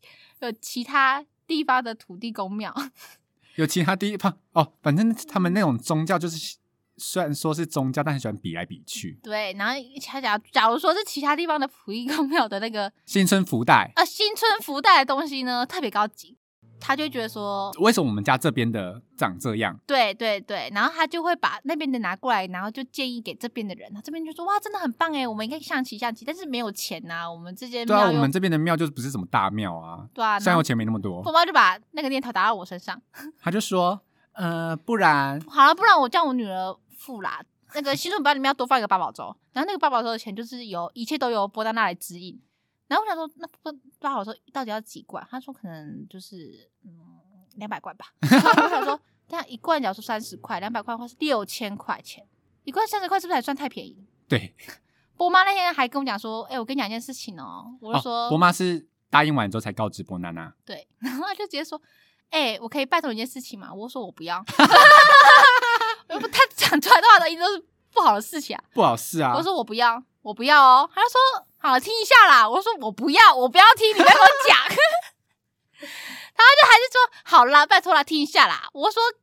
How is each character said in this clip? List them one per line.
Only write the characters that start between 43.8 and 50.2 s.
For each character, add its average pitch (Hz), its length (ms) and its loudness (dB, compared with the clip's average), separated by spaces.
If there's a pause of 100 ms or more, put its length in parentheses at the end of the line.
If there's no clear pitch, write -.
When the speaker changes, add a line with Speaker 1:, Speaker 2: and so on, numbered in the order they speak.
Speaker 1:
八 277 140 -6
宝 214 100 -6
粥 208 80 -12 (220)
到 277 100 -8
底 220 60 -12
要 214 100 -8
几 - 220 -20
罐？ - 300 -18
他 254 80 -14
说 269 120 -20
可 233 160 -20
能 151 400 -18
就 190 120 -20
是， - 500 -20 (140)
嗯， 185 100 -20 (640)
两 208 120 -14
百 208 120 -10
罐 - 180 -18
吧。 - 160 -20
Speaker 2:
<laughs> - 80 -14
Speaker 1:
然 190 180 4
后 466 220 4
我 453 80 2
想 311 160 -2
说， 285 140 -4 (280)
这 330 80 -14
样 339 140 -8
一 240 80 -14
罐 311 240 -2
假 220 80 -4
如 190 60 -6
说 214 80 -18
三 220 180 -8